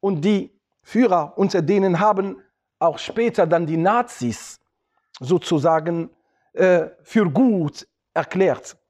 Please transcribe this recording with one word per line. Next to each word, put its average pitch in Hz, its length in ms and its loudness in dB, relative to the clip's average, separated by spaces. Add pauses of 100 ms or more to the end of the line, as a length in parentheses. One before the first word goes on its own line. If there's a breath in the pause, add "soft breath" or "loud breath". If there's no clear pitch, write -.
Und 185 240 -2
die 202 260 0 (320)
Führer 185 540 0
unter 190 260 0
denen 185 380 2
haben 196 420 -2 (360)
auch 165 200 0
später 226 480 -2
dann 165 200 0
die 160 100 -4
Nazis 180 840 -4 (600)
sozusagen, 160 880 0 (420)
äh, 180 360 2 (140)
für 202 280 0
gut 185 560 0 (280)
erklärt. 165 600 -2 (140)